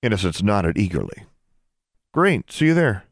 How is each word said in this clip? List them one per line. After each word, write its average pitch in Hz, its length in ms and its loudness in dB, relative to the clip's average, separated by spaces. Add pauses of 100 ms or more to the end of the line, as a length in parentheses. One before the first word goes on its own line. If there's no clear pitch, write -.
Innocence 92 400 -2
nodded 98 360 0
eagerly. 85 480 -4 (880)
Great, 170 360 0
see - 160 -2
you 160 80 4
there 147 380 0